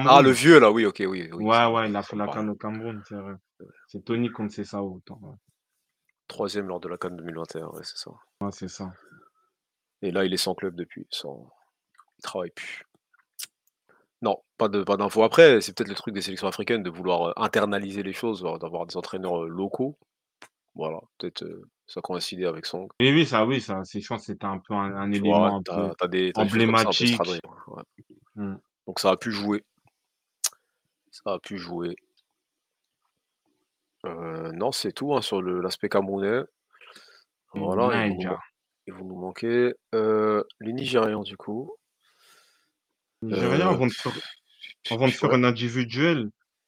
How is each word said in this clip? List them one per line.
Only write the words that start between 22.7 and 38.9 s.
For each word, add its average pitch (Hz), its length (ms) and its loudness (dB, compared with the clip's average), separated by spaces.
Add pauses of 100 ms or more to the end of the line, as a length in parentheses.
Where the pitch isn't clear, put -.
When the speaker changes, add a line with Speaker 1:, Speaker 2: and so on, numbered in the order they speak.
Speaker 2:
Oui, 131 120 6
oui, 156 140 6
ça, 110 200 2
oui, 127 140 0
ça, 98 240 -6
c'est, 101 160 -10
je 98 60 -12
pense 113 140 -6
que - 60 -20
c'était 104 180 -10
un 98 140 -4
peu 104 160 -8
un, 98 200 -2
un 98 160 -4
Speaker 1:
Tu 101 120 0
Speaker 2:
élément - 20 0
Speaker 1:
vois, 92 320 4
Speaker 2:
un 95 80 -4
Speaker 1:
t'as, 87 280 -2
Speaker 2:
peu - 40 -10
Speaker 1:
t'as 90 100 -2
des, 92 260 0
t'as 107 120 2
des 98 60 0
choses 113 140 4
comme 113 120 4
ça, 113 140 4
un 92 40 2
peu 123 100 0
Speaker 2:
emblématique. - 20 6
Speaker 1:
Stradrien, 90 340 0 (280)
ouais. - 140 -16 (540)
Speaker 2:
Mmh. 101 200 -8 (300)
Speaker 1:
Donc 95 140 -10
ça 98 100 4
a 92 60 4
pu 117 160 -6
jouer. 104 320 -2 (1500)
Ça - 220 -8
a 92 60 -4
pu - 180 -12
jouer. 87 400 -8 (2000)
Heu, 82 480 -10
non, 107 200 -2
c'est - 200 -4
tout, 143 220 -2
hein, 120 80 2
sur 101 180 -2
le, 90 200 -2
l'aspect 92 280 -4
camerounais. 98 540 0 (1120)
Speaker 2:
Et - 60 -6
Speaker 1:
Voilà, 101 340 0
ils 113 80 0
vont 101 120 0
nous 92 100 -6
Speaker 2:
Niger. 90 60 -4
Speaker 1:
man-, 90 100 -6 (460)
ils 95 80 -14